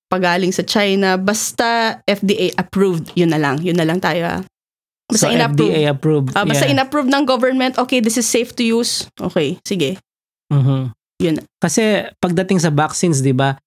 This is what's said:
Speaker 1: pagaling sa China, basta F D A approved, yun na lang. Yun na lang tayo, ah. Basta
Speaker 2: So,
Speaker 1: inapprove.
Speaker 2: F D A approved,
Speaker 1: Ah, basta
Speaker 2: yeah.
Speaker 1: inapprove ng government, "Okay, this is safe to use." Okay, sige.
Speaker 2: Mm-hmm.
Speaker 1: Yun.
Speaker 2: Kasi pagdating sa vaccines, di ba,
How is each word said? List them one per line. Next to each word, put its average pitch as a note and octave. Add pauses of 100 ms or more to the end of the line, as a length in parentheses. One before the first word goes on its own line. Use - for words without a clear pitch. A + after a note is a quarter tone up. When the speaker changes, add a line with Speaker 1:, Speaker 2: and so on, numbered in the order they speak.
Speaker 1:
pagaling F3+
sa F#3+
China, G3
basta A3+
F G3+
D G3
A F#3 (120)
approved, F#3
yun F3
na D3+
lang. D3
Yun F3
na E3+
lang E3
tayo, E3+
ah. F3 (680)
Basta G3+
Speaker 2:
So, -
Speaker 1:
inapprove. A3
Speaker 2:
F E3
D -
A D3
approved, C#3+
Speaker 1:
Ah, G3+
basta -
Speaker 2:
yeah. C#4+
Speaker 1:
inapprove C4+
ng C#4
government, B3+
"Okay, B3+
this A3
is B3
safe A#3
to A#3+
use." A3+ (100)
Okay, F3
sige. F3+ (480)
Speaker 2:
Mm-hmm. C3+ (360)
Speaker 1:
Yun. E3 (200)
Speaker 2:
Kasi G#3+
pagdating F#3
sa E3
vaccines, D3+
di C3+
ba, C3+ (100)